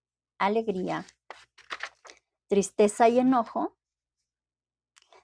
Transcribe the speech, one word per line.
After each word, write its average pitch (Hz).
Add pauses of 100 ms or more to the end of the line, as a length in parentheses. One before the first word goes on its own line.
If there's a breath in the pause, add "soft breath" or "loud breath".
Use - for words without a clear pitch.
(380)
alegría, 190 (1400)
tristeza 208
y 240
enojo, 254 (1500 soft breath)